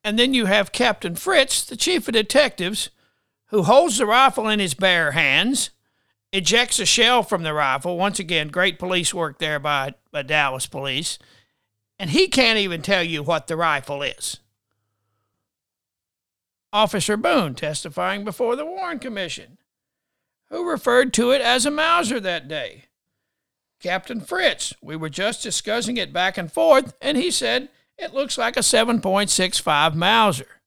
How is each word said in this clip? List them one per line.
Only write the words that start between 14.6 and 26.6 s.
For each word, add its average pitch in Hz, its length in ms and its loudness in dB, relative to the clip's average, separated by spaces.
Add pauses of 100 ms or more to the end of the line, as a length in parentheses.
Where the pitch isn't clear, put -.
Officer 208 460 0
Boone 226 380 0
testifying 180 680 -6
before 233 320 -2
the 302 100 -8
Warren 349 340 -8
Commission, 202 580 -10 (920)
who 349 200 -6
referred 254 440 2
to 240 180 2
it 269 100 4
as 240 240 2
a 294 60 0
Mauser 311 480 0
that 175 280 -6
day. 135 360 -10 (960)
Captain 190 420 -6
Fritz: 339 600 -2
We 156 140 -12
were 160 140 -8
just 196 320 -4
discussing 226 560 -4
it 160 160 -6
back 185 240 0
and 175 140 -8
forth, 294 500 4